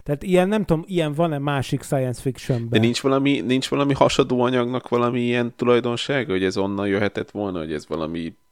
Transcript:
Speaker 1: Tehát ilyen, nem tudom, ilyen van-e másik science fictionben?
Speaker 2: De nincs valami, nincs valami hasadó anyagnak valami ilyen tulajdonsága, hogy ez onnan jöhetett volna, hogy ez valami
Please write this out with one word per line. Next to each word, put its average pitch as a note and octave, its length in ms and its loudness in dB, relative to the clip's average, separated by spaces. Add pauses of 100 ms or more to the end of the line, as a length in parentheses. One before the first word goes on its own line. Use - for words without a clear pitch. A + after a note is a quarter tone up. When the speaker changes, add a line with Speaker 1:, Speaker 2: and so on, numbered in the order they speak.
Speaker 1:
Tehát D3 200 -4
ilyen, F3+ 260 4
nem G#3+ 160 0
tudom, D#3+ 220 0
ilyen E3 260 0
van-e D#3 260 0
másik C#3 440 -2
science C3 380 -2
fictionben? A#2+ 500 -2
Speaker 2:
De A2+ 80 2
nincs A#2 220 2
valami, C3+ 400 2
nincs B2+ 280 0
valami C#3+ 260 0
hasadó C3 460 2
anyagnak B2 480 0
valami A#2+ 320 0
ilyen A#2+ 360 0
tulajdonsága, A#2+ 760 0
hogy F#2 120 0
ez F#2 120 0
onnan G2 320 -2
jöhetett G2+ 420 0
volna, G2 280 -6
hogy D#2 140 -6
ez D2+ 160 -8
valami D#2+ 460 -6 (180)